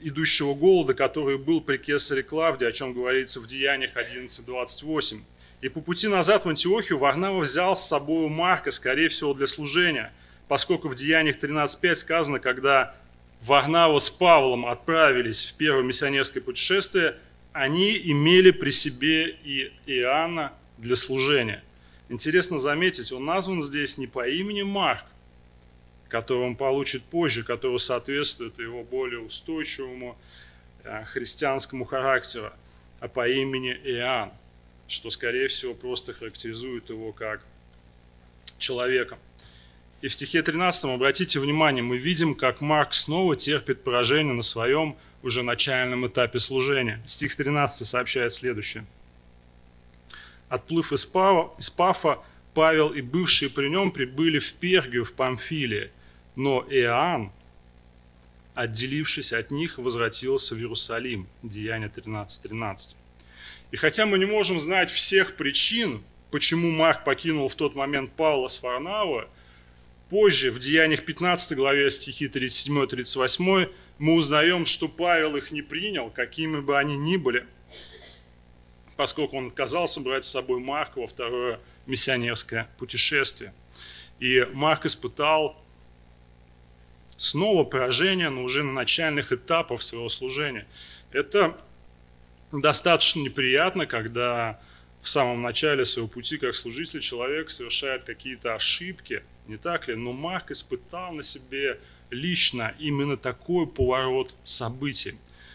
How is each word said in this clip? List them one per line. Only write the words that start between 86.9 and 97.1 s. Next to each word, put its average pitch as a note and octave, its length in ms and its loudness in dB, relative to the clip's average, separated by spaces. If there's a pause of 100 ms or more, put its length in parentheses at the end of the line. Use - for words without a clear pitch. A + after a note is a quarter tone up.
снова F3 460 2
поражение, C#3+ 640 0
но C3 140 -6
уже C3 200 -2
на C3+ 100 -4
начальных C#3+ 580 0
этапах B2+ 520 -2
своего A#2 260 -8
служения. C3 560 -6 (460)
Это D#3+ 440 2 (960)
достаточно D3+ 680 4
неприятно, C#3 640 0
когда A#2 760 -4 (420)
в - 80 -2
самом B2 320 2
начале C3 440 0
своего A2+ 240 -2
пути B2 280 -6
как C3 180 -2
служитель C#3 460 -8
человек C3+ 480 -6